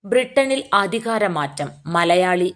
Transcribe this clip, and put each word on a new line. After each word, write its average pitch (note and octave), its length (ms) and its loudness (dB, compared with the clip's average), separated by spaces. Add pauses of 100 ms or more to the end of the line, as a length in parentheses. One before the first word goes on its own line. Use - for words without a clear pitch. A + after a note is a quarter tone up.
ബ്രിട്ടനിൽ B3+ 680 0
അധികാരമാറ്റം. G3 960 -2 (160)
മലയാളി F3 680 2